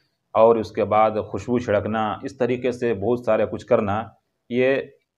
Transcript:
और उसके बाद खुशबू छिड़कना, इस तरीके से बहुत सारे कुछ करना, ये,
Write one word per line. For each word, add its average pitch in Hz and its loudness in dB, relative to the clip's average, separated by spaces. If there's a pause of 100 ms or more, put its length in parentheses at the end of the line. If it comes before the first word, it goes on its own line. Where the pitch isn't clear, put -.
(340)
और 113 6
उसके 107 -2
बाद 107 2
खुशबू 113 -4
छिड़कना, 104 -2
इस - -12
तरीके 123 -2
से 123 -2
बहुत 120 -2
सारे 110 2
कुछ 107 -8
करना, 110 -2 (340)
ये, 127 0 (240)